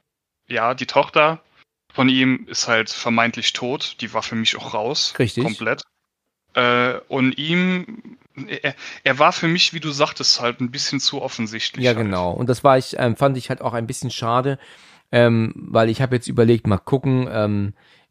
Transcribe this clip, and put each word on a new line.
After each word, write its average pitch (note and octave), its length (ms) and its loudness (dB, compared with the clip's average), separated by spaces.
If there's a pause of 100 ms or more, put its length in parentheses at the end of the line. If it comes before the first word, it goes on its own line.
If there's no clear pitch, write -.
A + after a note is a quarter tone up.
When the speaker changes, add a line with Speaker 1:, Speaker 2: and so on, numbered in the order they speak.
(480)
Speaker 1:
ja, A#2 260 0
die - 120 -8
Tochter D#3 560 2 (500)
von C3 160 2
ihm C3 400 2
ist - 200 -4
halt A2 220 2
vermeintlich A#2 640 -2
tot. - 480 -6
Die A2 140 -10
war A2 80 -2
für - 140 -6
mich A2 200 0
auch - 180 -10
raus. A2+ 440 -4
Speaker 2:
Richtig. A#2+ 260 0
Speaker 1:
Komplett. A#2 380 -2 (720)
Äh, B2 440 2 (100)
und C3 300 0
ihm, F3+ 800 -2 (280)
er, - 280 -6 (300)
er C3 140 2
war D#3+ 140 6
für E3+ 160 -2
mich, E3+ 260 0
wie E3 60 -10
du D#3 100 -6
sagtest, C#3 500 0
halt A#2+ 200 -2
ein A#2+ 100 -2
bisschen C#3 300 -4
zu - 220 -2
offensichtlich A#2 600 -6
Speaker 2:
Ja, B2 100 4
Speaker 1:
halt. A2+ 100 0
Speaker 2:
genau. F2+ 280 0
Und A#2+ 160 -4
das B2+ 160 0
war C3+ 140 8
ich, - 200 -6
ähm, A#2+ 180 2
fand C#3 200 2
ich B2 140 -8
halt B2+ 100 -6
auch A#2+ 140 -6
ein A#2 120 -4
bisschen B2 240 -6
schade, B2+ 480 0 (540)
ähm, A#2 440 4
weil A2+ 320 2
ich A2+ 140 0
hab B2+ 100 0
jetzt A#2+ 140 0
überlegt, A#2 400 4
mal G#2 120 2
gucken, C3 520 0
ähm, G#2 440 0 (360)